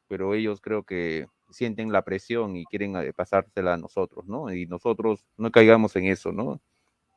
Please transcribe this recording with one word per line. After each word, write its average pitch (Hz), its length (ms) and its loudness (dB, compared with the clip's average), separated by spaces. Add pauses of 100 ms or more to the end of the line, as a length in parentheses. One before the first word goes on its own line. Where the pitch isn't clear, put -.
pero 95 260 -4
ellos 107 260 -4
creo 107 220 -4
que 82 440 -6 (240)
sienten 110 400 -6
la 98 120 2
presión 101 540 -6
y 85 100 -10
quieren, 101 300 -6
eh, 73 180 -6
pasársela 92 600 -2
a 85 40 -4
nosotros, 87 480 -6
¿no? 110 260 -8
Y 90 140 -6
nosotros 107 580 -2 (140)
no 113 120 -4
caigamos 113 460 8
en 92 100 0
eso, 92 260 -2
¿no? 87 280 -6 (560)